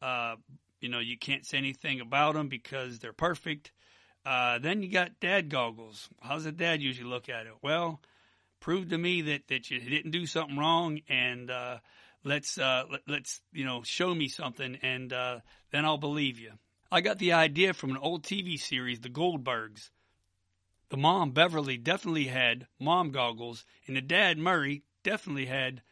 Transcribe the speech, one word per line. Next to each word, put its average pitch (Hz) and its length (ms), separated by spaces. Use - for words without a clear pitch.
Uh, 120 340
you 123 100
know, 123 100
you 117 180
can't 139 280
say - 120
anything 135 440
about 143 340
'em 147 140
because 127 500
they're 110 140
perfect. 160 580
Uh, 123 340
then 185 240
you 180 60
got 180 300
dad 180 300
goggles. 113 600
How's 151 240
a 156 60
dad 165 300
usually 127 280
look 123 200
at 117 160
it? 110 160
Well, 160 400
prove 175 300
to 165 80
me 175 240
that, 147 260
that 131 220
you 127 100
didn't 147 320
do 170 140
something 143 320
wrong, 160 500
and, 123 420
uh, 123 280
let's, 143 340
uh, 131 340
let, 139 160
let's, 143 340
you 147 100
know, 123 200
show 180 300
me 156 140
something, 131 540
and, 127 320
uh, 123 260
then 147 140
I'll 156 120
believe 143 420
you. 113 120
I 175 100
got 196 180
the 175 140
idea 165 400
from 135 180
an 131 60
old 156 260
T - 180
V 175 160
series, 127 420
The 123 100
Goldbergs. 123 840
The 139 80
mom, 160 340
Beverly, 147 460
definitely 156 480
had 127 420
mom 160 320
goggles, 120 520
and 131 80
the 135 60
dad, 170 380
Murray, 151 420
definitely 165 420
had 131 360